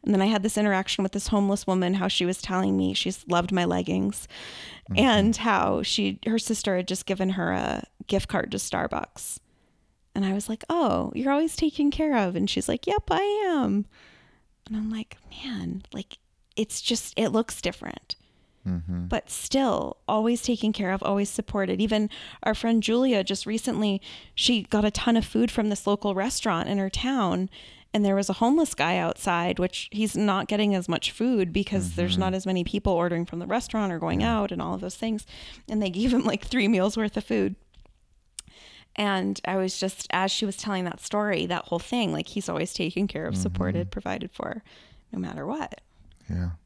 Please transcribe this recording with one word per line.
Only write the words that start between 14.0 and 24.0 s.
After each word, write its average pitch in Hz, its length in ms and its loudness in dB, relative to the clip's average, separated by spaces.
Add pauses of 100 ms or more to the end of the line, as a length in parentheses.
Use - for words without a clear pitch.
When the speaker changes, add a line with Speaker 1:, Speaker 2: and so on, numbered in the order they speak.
Speaker 1:
And 214 100 -6
I'm 214 140 -4
like, 220 260 -8 (280)
"Man, 190 380 -6 (100)
like, - 260 -12 (380)
it's - 240 -2
just, - 360 -2
it - 120 2
looks 220 340 0
different." - 540 -8 (500)
Speaker 2:
Mm-hmm. 87 400 -4
Speaker 1:
But - 240 -4
still, - 680 0 (120)
always 226 340 2
taken 220 300 0
care 190 200 -2
of, 190 100 -2
always 202 280 0
supported. 190 500 -2
Even 214 300 2 (320)
our 220 120 2
friend 226 280 2
Julia 240 420 4
just 190 220 -4
recently, 214 560 0 (320)